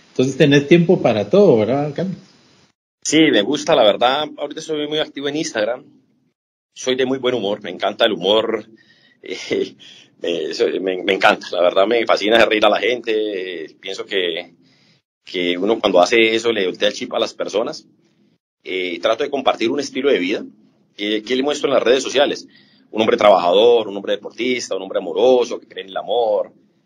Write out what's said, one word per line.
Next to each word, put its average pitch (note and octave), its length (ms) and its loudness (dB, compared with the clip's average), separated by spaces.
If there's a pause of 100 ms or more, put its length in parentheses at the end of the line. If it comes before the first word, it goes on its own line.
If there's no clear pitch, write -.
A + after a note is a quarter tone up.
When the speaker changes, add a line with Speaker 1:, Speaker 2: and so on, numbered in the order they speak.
(120)
Speaker 1:
Entonces C3+ 260 -2
tenés C#3+ 300 4
tiempo F3 340 4
para G#2+ 280 0
todo, F#3 280 6
¿verdad, C3+ 360 0
Carlos? F3 220 -6 (880)
Speaker 2:
Sí, D3+ 160 0 (120)
me A2 100 2
gusta, D3 340 0
la C3 80 4
verdad, B2 440 2 (100)
ahorita D3 240 -12
soy D3+ 260 -6
muy D#3 120 -4
activo C#3+ 280 -8
en C#3+ 80 -6
Instagram, B2+ 480 -4 (920)
soy B2+ 220 -4
de B2+ 100 0
muy C3 120 -2
buen B2 180 -2
humor, G#2 260 -4
me F2 100 -10
encanta G2+ 340 -2
el G#2+ 80 0
humor, G#2+ 520 0 (300)
<laughs> - 260 -20
eh, - 540 -8 (460)
me, E2 320 -6
soy, E2+ 260 -2
me, F#2 240 -4
me F#2+ 100 2
encanta, G2 380 0
la F2+ 100 -2
verdad F2+ 260 4
me A2+ 180 0
fascina G2 320 2
hacer A2 100 6
reír G#2+ 180 2
a G#2+ 40 6
la F#2+ 100 2
gente, G2+ 840 -4
eh, D2+ 160 -20
pienso F#2+ 240 -12
que, F2 480 -6 (720)
que F2 320 -4
uno G#2 220 0
cuando F#2+ 200 2
hace A2 360 4
eso A2+ 180 -2
le G2+ 120 -2
voltea F2+ 220 -2
el G#2 60 -2
chip - 200 -10
a A#2 60 -4
las A2 140 -4
personas, A2+ 520 -6 (800)
eh, F2+ 380 -6
trato A2+ 220 0
de - 60 -6
compartir G#2 420 0
un C#3+ 80 -4
estilo C3+ 320 -2
de G#2 80 2
vida, F#2 260 -4 (520)
eh, G#2+ 260 -4
que A#2+ 120 -4
le C3 80 -2
muestro C#3+ 260 -2
en C3+ 60 0
las A2 80 2
redes C3 200 4
sociales, C#3 440 -2 (440)
un G#2+ 100 -2
hombre A#2 160 2
trabajador, G#2 680 6
un G2 80 -10
hombre G2+ 180 -4
deportista, A2+ 600 -6
un F#2 60 -8
hombre G2 180 -6
amoroso, A2 600 2
que - 80 -20
cree F#2 160 -14
en F#2+ 60 -16
el F#2 80 -8
amor, F#2+ 540 -2 (340)